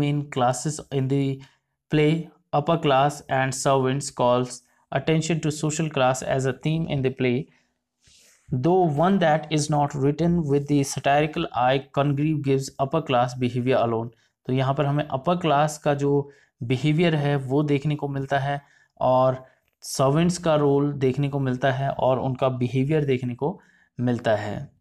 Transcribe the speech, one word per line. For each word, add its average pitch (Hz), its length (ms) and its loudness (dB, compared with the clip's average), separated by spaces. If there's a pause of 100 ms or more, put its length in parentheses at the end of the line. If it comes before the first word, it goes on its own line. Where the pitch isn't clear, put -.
main 147 200 0 (160)
classes 131 420 0 (140)
in 135 140 -2
the 135 280 0 (580)
play, 151 280 2 (340)
upper 156 300 0
class 139 260 4 (200)
and 135 220 0
servants, 135 580 0 (100)
calls 123 280 2 (480)
attention 160 420 0
to 156 120 -2
social 156 420 -4
class 131 300 0
as 135 180 -2
a 131 120 0 (140)
theme 160 200 -2
in 139 140 -2
the 127 100 0 (100)
play। 127 220 0 (1120)
Though 160 440 2
one 190 200 4
that 160 200 2 (180)
is 147 140 -2
not 147 240 2
written 147 360 0
with 143 400 0
the 143 120 4
satirical 147 600 0
eye, 127 360 0 (200)
Congreve 147 440 0
gives 135 220 0 (160)
upper 151 200 -2
class 127 280 0 (100)
behavior 123 380 0
alone। 113 320 0 (360)
तो 127 80 -2
यहाँ 131 200 0
पर 143 120 0
हमें 143 220 -2
अपर 175 280 -2
क्लास 151 420 0
का 147 160 0
जो 143 380 0 (320)
बिहेवियर 151 520 2
है, 143 200 0
वो 135 280 0
देखने 147 320 0
को 147 120 -6
मिलता 139 320 -2
है 139 220 -4 (400)
और 127 440 2 (360)
सर्वेंट्स 160 560 2
का 156 180 0
रोल 143 380 2
देखने 135 360 0
को 139 100 -4
मिलता 131 320 0
है 135 180 -2
और 127 300 0
उनका 131 300 -2
बिहेवियर 131 560 0
देखने 123 300 -2
को 156 260 -4 (380)
मिलता 120 360 0
है। 104 460 -6